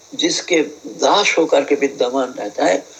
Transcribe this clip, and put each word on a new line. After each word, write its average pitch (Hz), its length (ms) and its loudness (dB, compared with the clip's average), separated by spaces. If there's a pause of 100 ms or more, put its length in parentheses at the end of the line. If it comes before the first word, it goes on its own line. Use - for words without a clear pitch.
(140)
जिसके 170 440 0 (280)
दास 160 520 0
होकर 156 260 2
के 143 100 0
विद्यमान 131 640 -2
रहता 104 260 -4
है, 185 220 0 (140)